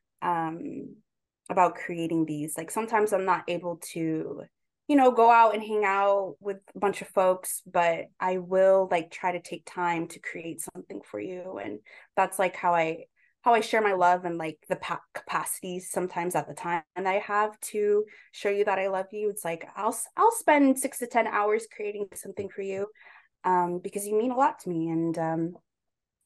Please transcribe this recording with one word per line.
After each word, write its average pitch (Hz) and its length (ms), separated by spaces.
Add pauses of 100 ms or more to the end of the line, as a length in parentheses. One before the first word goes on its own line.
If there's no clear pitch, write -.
(220)
um, 165 760 (540)
about 180 260
creating 165 500
these. 151 320
Like, 165 140
sometimes 220 420
I'm 190 120
not 175 220
able 175 300 (160)
to, 160 500 (440)
you 294 80
know, 262 160
go 226 180
out 233 240
and 214 100
hang 214 220
out 196 540
with 196 180 (180)
a 190 40
bunch 196 220
of - 80
folks, 185 560
but 170 400 (140)
I 185 200
will, 190 520
like, 165 200
try - 220
to 175 80
take - 240
time 170 440
to - 100
create 165 420
something 185 420
for - 160
you. 185 400
And 208 200 (360)
that's, 190 240
like, 185 160
how 175 200
I, 160 300 (360)
how 240 120
I 220 80
share 220 200
my 208 120
love 180 320
and, 170 120
like, 160 220 (100)
the 185 80
pa-, - 240 (120)
capacities - 800
sometimes 180 440
at 151 120
the - 60
time 170 300 (120)
that 190 120
I 190 120
have 214 400 (120)
to 208 340 (260)
show - 180
you 202 160
that 190 140
I 190 80
love 190 240
you. 214 180
It's 196 160
like, 165 300
I'll 208 180
s-, - 140 (100)
I'll 466 140
spend 285 480
six - 200
to 240 80
ten 233 200
hours 214 480
creating 208 400
something 196 340
for - 120
you, 196 260 (560)
um, 175 360
because 202 280
you 208 100
mean 240 140
a 247 60
lot 285 240
to - 80
me. 165 200
And, 165 280
um, 165 400 (680)